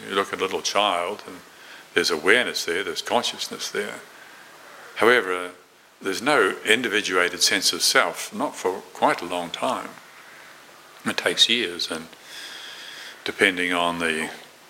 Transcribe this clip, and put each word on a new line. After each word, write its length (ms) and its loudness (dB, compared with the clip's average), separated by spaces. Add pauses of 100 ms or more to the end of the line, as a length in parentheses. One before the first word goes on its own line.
You 80 -2
look 160 2
at 80 -4
a 40 -2
little 180 0
child 640 0
and 120 -14 (560)
there's 160 4
awareness 540 2
there, 180 0
there's 180 -6
consciousness 720 -2
there. 300 -6 (920)
However, 560 4 (500)
there's 200 -4
no 440 4
individuated 760 2
sense 300 2
of 100 -2
self, 540 2
not 180 -4
for 280 -2 (120)
quite 280 2
a 40 -8
long 240 -4
time. 400 -4 (1160)
It 100 -4
takes 320 2
years, 420 0
and 180 -6 (1160)
depending 480 2
on 280 2
the 300 0 (400)